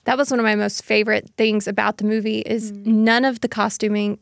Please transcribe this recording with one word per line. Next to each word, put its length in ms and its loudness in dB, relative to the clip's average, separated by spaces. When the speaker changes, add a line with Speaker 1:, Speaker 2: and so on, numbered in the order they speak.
Speaker 1:
That 140 0
was 120 0
one 80 2
of 60 2
my 100 2
most 280 -2
favorite 540 0
things 300 2
about 300 -2
the 80 -8
movie 340 -2
is 320 -4
Speaker 2:
Mm. 140 -12
Speaker 1:
none 400 4
of 160 -2
the 60 -2
costuming 760 -2